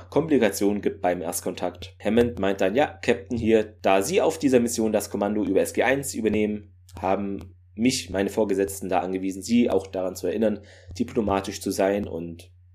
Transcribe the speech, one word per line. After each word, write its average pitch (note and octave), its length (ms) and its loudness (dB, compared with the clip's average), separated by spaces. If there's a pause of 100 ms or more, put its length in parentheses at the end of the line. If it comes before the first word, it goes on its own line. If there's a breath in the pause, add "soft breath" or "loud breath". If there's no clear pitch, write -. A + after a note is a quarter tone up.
Komplikationen G#2+ 720 2
gibt G2 200 -4
beim F2+ 200 0
Erstkontakt. F2 840 -6
Hammond A2+ 360 2
meint G2 220 0
dann, F#2+ 140 2
„Ja, D3 120 2
Captain - 500 -2
hier, A2 440 2
da G2 200 4
Sie E3 200 0
auf D3+ 180 0
dieser C3 220 6
Mission A2+ 320 0
das G#2 160 0
Kommando G#2 340 -2
über F#2 180 2
S E2+ 120 -2
G G2+ 100 2
eins C#3 320 0
übernehmen, G#2+ 580 -2 (260)
haben G2 560 -4 (200)
mich, A#2+ 340 0
meine G2 200 0
Vorgesetzten G2 600 0
da F2+ 100 2
angewiesen, F#2+ 420 -4
Sie A#2 280 2
auch F#2+ 180 0
daran F#2 280 -6
zu F#2 120 -6
erinnern, G#2+ 320 0 (380 loud breath)
diplomatisch G2+ 640 -2
zu G2+ 100 -4
sein G2+ 360 0
und E2+ 440 -10 (240)